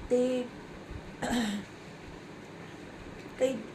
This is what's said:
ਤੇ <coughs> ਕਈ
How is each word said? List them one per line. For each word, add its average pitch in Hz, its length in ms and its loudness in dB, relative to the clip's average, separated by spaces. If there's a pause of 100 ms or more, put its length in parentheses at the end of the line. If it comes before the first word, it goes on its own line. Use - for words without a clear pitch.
ਤੇ 247 120 10 (1000)
<coughs> 214 540 2 (1600)
ਕਈ 262 160 6 (200)